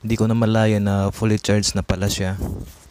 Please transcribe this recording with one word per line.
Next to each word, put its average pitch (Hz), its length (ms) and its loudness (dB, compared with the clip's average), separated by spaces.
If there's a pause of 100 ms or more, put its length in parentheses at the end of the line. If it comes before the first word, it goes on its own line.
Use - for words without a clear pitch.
di 110 140 -2
ko 113 160 2
na 113 80 2
malaya 110 400 2
na 101 320 2
fully 107 260 -2
charged 101 380 0
na 98 80 -2
pala 95 240 -2
siya. 98 320 -4 (520)